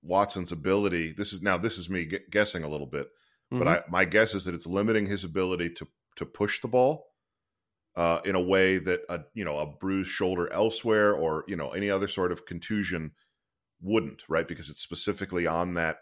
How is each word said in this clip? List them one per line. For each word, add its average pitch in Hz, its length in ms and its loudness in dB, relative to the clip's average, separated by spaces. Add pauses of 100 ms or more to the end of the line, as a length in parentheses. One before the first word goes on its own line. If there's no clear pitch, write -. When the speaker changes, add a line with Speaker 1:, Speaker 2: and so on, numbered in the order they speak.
Speaker 1:
Watson's 95 500 0
ability. 87 600 0
This 101 220 -6
is, 92 80 -10
now 95 160 2
this 104 200 -2
is 87 120 -10
me 90 160 -2
gu-, 90 140 -6 (100)
guessing 101 340 0
a 76 60 -6
little 71 180 -6
bit, 69 200 -6 (420)
but 127 100 -4
Speaker 2:
Mm-hmm. 85 80 4
Speaker 1:
I, 85 220 4
my 90 160 4
guess 107 280 4
is 95 120 -4
that 90 100 -4
it's - 100 -10
limiting 104 400 2
his 95 200 -2
ability 87 460 0
to, - 160 -14 (280)
to 82 100 -8
push - 360 -4
the 117 80 -6
ball, 127 380 2 (920)
uh, 85 260 2
in 95 120 0
a 92 60 4
way 95 360 6
that 90 320 0
a, 87 100 -4 (140)
you 107 100 -8
know, 73 140 -2
a 76 80 -2
bruised 95 440 -4
shoulder 92 440 0
elsewhere 107 600 4
or, 78 360 0
you 95 80 -4
know, 69 140 -4
any 101 180 -2
other 95 180 2
sort 90 240 0
of 85 140 -6
contusion 87 680 -4 (680)
wouldn't, 90 480 -2
right? 82 180 2
Because 76 220 -12
it's - 120 -8
specifically 92 680 -4
on 87 260 0
that 82 280 -2